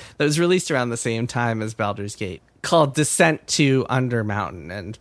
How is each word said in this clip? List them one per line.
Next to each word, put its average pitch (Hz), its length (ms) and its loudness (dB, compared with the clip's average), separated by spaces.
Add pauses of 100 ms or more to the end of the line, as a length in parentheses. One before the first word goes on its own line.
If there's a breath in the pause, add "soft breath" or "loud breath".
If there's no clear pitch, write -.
(200 loud breath)
that 151 40 0
was 147 160 2
released 175 300 2
around 123 220 0
the 117 60 -4
same 113 280 -2
time 117 380 -2
as 110 160 -6
Baldur's 101 380 -4
Gate, 92 240 -8 (200)
called 151 340 4
Descent 156 520 2
to 135 420 4
Undermountain, 107 800 -2
and 98 320 -12